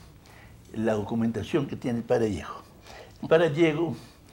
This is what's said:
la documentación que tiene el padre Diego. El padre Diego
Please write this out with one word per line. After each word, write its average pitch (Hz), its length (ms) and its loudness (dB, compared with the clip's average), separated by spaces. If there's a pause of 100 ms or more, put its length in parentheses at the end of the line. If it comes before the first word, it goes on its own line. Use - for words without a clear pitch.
(760)
la 110 200 0
documentación 113 720 -2
que - 100 -8
tiene 120 220 -4
el 113 60 -6
padre 117 220 2
Diego. - 360 -6 (600)
El - 60 -8
padre 165 220 6
Diego 156 460 2 (360)